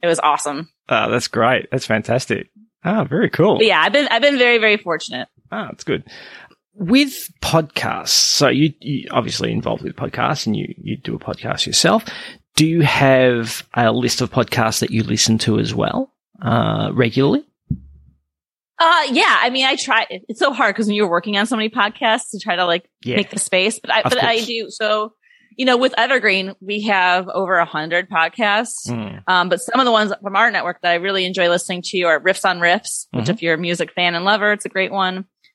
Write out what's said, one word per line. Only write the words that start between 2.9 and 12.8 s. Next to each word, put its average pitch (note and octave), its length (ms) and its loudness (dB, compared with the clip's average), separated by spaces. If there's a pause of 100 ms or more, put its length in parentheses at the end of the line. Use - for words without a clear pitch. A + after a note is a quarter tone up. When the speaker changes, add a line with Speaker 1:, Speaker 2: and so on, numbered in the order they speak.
Speaker 2:
very G3 240 0
cool. G3 280 2
Speaker 1:
But A3 100 4
yeah, F3 140 4
I've F#3 120 2
been, C#4+ 160 2
I've A3+ 140 2
been C#4+ 160 4
very, A#3+ 200 4
very G#3+ 200 4
fortunate. D3+ 500 -6 (240)
Speaker 2:
Ah, E3 140 -8
that's - 180 -16
good. C3+ 200 -4 (680)
With B3+ 560 0 (140)
podcasts, - 680 -2
so - 380 2
you, C#3+ 320 4
you - 300 -6
obviously A#2 420 -2
involved A2+ 300 -4
with - 140 -10
podcasts C3 500 -4
and G#2+ 100 0
you, - 220 -6
you - 180 -8
do C3+ 180 -8
a - 40 -8
podcast - 480 -6
yourself. G3+ 380 2 (520)
Do D#3 100 4
you E3 140 2